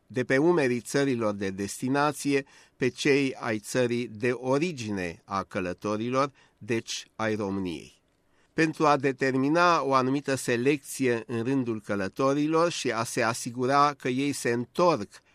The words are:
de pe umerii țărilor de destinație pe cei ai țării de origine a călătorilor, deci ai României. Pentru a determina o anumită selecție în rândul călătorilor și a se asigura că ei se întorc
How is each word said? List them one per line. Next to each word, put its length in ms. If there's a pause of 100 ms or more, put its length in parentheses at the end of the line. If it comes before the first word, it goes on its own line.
de 160
pe 140
umerii 440
țărilor 520
de 160
destinație 960 (300)
pe 140
cei 500
ai 200
țării 480
de 240
origine 920
a 180
călătorilor, 880 (260)
deci 580
ai 200
României. 640 (520)
Pentru 340
a 100
determina 840
o 100
anumită 420
selecție 920
în 160
rândul 380
călătorilor 880
și 200
a 120
se 180
asigura 760
că 100
ei 240
se 200
întorc 580 (260)